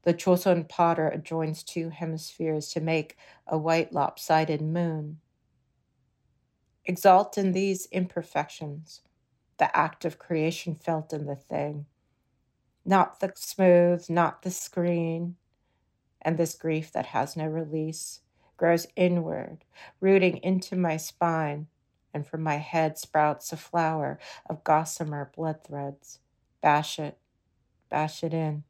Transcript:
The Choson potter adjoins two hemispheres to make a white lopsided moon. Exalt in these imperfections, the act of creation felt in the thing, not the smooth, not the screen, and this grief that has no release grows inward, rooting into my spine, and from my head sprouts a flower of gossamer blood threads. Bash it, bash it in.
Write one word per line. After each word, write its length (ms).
The 100
Choson 540
potter 400
adjoins 540
two 280
hemispheres 800
to 100
make 360
a 120
white 340
lopsided 680
moon. 560
Exalt 520
in 160
these 400
imperfections, 1080
the 180
act 280
of 140
creation 560
felt 380
in 140
the 100
thing, 500
not 360
the 160
smooth, 720
not 340
the 80
screen, 880
and 180
this 160
grief 380
that 140
has 300
no 100
release 760
grows 380
inward, 680
rooting 380
into 380
my 200
spine, 720
and 120
from 160
my 140
head 400
sprouts 560
a 40
flower 640
of 140
gossamer 720
blood 300
threads. 560
Bash 400
it, 180
bash 340
it 100
in. 360